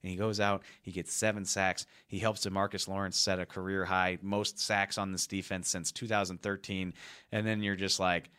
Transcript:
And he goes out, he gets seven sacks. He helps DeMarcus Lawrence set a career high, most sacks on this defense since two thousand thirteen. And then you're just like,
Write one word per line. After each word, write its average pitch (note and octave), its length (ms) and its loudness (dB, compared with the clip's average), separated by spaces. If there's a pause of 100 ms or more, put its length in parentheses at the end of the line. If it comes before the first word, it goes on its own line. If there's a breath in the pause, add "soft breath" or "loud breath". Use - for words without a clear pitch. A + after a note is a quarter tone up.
And F#2 80 -6
he F2+ 60 -2
goes G#2 240 0
out, G2+ 240 4 (180 loud breath)
he F2+ 120 -10
gets F2 200 -4
seven G#2+ 300 2
sacks. F#2 420 2 (220 soft breath)
He G2 120 -4
helps G#2+ 260 0
DeMarcus G2 420 0
Lawrence F#2+ 300 -2
set F#2+ 200 4
a F2+ 80 -2
career F#2+ 380 -2
high, F#2 380 2
most G2+ 360 -2
sacks G2+ 400 0
on G2 140 -2
this F2+ 160 -2
defense F#2+ 400 -4
since F2 240 -2
two - 160 -8
thousand G2 340 0
thirteen. F#2+ 520 -4 (400 loud breath)
And G#2+ 120 0
then A2 160 0
you're G2+ 140 0
just F#2+ 240 0
like, F2+ 380 2